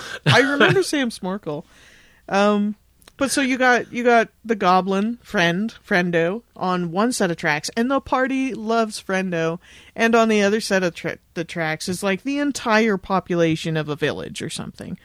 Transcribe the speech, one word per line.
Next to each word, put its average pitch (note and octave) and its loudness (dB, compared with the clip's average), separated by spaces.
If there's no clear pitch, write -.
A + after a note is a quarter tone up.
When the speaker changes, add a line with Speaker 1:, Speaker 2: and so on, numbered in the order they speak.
Speaker 1:
<laughs> - -14
Speaker 2:
I F#3 6
remember C#4 4
Sam C#4 -2
Snorkel. F3+ -8
Um, G#3 2
but C4+ 0
so D4 0
you B3+ 0
got, B3 2
you A#3 -4
got A#3 4
the A3+ -2
goblin G3 2
friend, F#3 0
Friendo, F3 0
on F3+ -2
one G#3+ 0
set G3+ 0
of D#3+ -4
tracks, D#3 -2
and A#3 0
the C4+ 0
party C4 -2
loves A3 -2
Friendo. E3+ -2
And A3+ 2
on A3+ 4
the G#3+ 4
other G3+ 2
set F#3+ 0
of F3 -2
tra-, - -8
the E3+ -6
tracks D#3+ -6
is, F3+ -6
like, F#3+ -2
the C#4 -4
entire A3+ 0
population E3+ 0
of D3 -4
a D3 -4
village G#2+ -4
or - -8
something. - -12